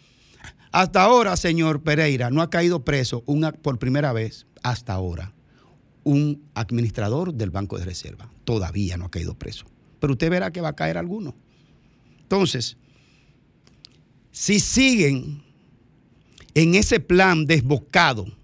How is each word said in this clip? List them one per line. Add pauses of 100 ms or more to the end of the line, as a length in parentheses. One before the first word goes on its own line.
(720)
hasta
ahora,
señor
Pereira,
no
ha
caído
preso
un
ac-,
por
primera
vez, (160)
hasta
ahora, (720)
un (100)
administrador
del
Banco
de
Reserva. (140)
Todavía
no
ha
caído
preso. (340)
Pero
usted
verá
que
va
a
caer
alguno. (840)
Entonces, (1500)
si
siguen (1120)
en
ese
plan
desbocado (160)